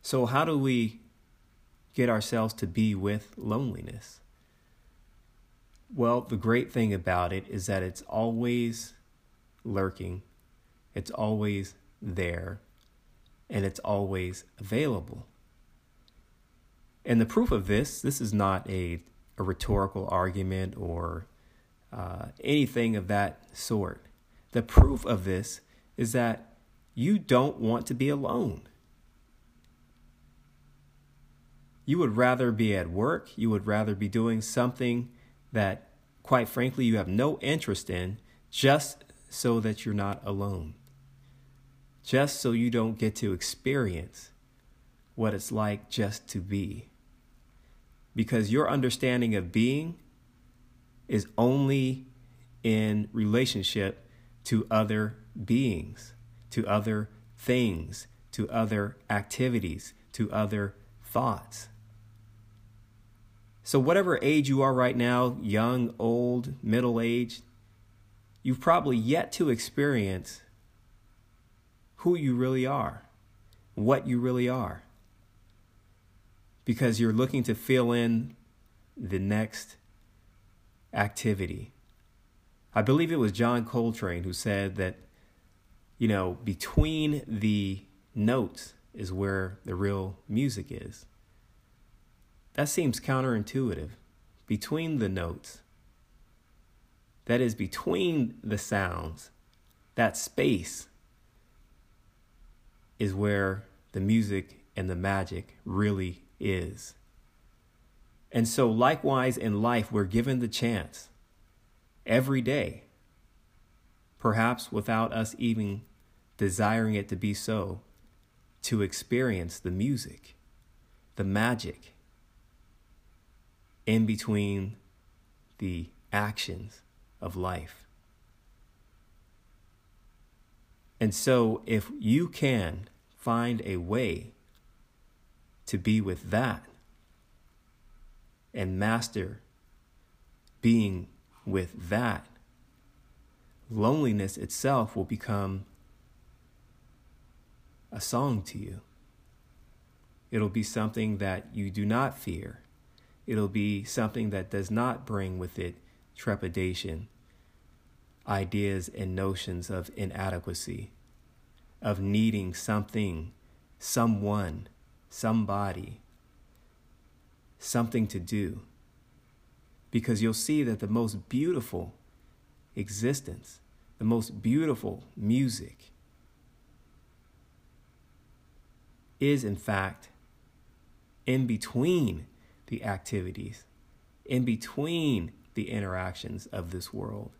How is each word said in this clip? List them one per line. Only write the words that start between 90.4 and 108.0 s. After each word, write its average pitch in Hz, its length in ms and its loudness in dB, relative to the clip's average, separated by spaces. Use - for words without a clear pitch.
is. - 360 -12
That 143 140 0
seems 143 320 0
counterintuitive. 120 880 -2
Between 151 520 -2
the 107 100 0
notes, 85 540 -6
that 120 160 2
is, 117 140 2
between 160 800 -2
the 107 140 -2
sounds, 87 720 -4
that 113 240 2
space - 720 -2
is 101 160 0
where 101 500 0
the 98 80 -4
music 101 640 0
and 92 140 -4
the 90 40 -4
magic 95 720 -4
really 95 600 -2
is. 95 560 -4